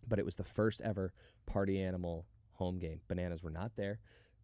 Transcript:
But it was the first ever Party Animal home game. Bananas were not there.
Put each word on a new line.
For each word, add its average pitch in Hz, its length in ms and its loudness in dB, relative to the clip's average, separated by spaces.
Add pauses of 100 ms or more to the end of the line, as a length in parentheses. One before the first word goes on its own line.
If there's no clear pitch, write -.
But 110 100 4
it 101 60 4
was 95 120 -4
the - 80 -4
first - 360 2
ever 95 320 0 (340)
Party 98 340 2
Animal 90 460 -2 (260)
home 90 260 0
game. 82 300 -6
Bananas 90 340 0
were 85 80 -4
not 87 260 -4
there. 104 240 -2 (440)